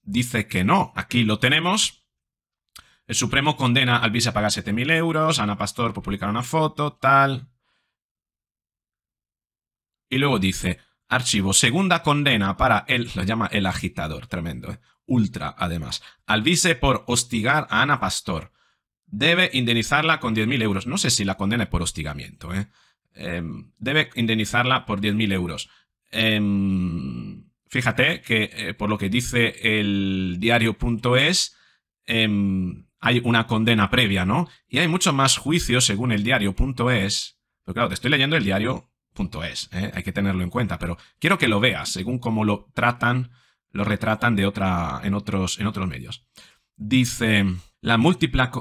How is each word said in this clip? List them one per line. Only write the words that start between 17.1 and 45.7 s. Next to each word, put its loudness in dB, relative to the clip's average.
a 0
Ana 0
Pastor. -4
Debe 2
indemnizarla 2
con -2
diez 0
mil 0
euros. -2
No -4
sé 0
si 0
la -2
condena 0
es -6
por -2
hostigamiento, -8
¿eh? -4
Em, -10
debe -2
indemnizarla 0
por -4
diez 0
mil 2
euros. -4
Em, -2
fíjate 0
que, 0
eh, -8
por -4
lo 0
que -4
dice 0
el 0
diario.es, 2
em, 0
hay 2
una 2
condena 2
previa, 2
¿no? 0
Y -2
hay 2
muchos 2
más 4
juicios 2
según 0
el 0
diario.es. 0
Pero -8
claro, 0
te -6
estoy -2
leyendo 2
el 2
diario.es, -4
¿eh? -4
Hay -8
que -6
tenerlo 0
en -4
cuenta, -2
pero -6
quiero 2
que 2
lo 2
veas, 0
según -4
cómo -2
lo -2
tratan, 0
lo -4
retratan 0
de 2
otra, -2
en 0
otros, -2
en 0
otros -4